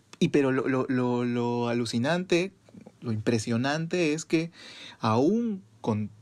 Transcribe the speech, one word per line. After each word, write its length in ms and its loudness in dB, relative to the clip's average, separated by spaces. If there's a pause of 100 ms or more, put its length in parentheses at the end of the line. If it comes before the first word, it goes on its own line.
(180)
y 100 2
pero 240 4
lo, 160 0
lo, 200 2
lo, 360 0
lo 440 -2
alucinante, 840 0 (480)
lo 120 -4
impresionante 1000 0
es 140 -4
que 240 0 (480)
aún 640 2 (180)
con 300 -2 (120)